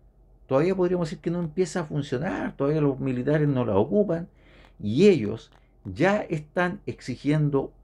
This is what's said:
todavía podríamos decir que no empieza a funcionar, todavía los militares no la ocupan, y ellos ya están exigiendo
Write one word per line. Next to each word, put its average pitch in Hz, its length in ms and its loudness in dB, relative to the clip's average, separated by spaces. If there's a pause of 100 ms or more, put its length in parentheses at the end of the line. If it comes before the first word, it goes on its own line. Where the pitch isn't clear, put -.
(480)
todavía 156 280 2
podríamos 180 340 0
decir - 140 -14
que 170 80 -2
no 175 80 -4
empieza 175 400 -4
a 165 60 -6
funcionar, 156 680 -4
todavía 147 240 0
los 139 200 2
militares 135 480 0
no 127 180 2
la 110 120 0
ocupan, 170 520 0 (500)
y 123 280 4
ellos 113 440 0 (340)
ya 151 360 0
están 175 640 -4
exigiendo 143 880 -2 (100)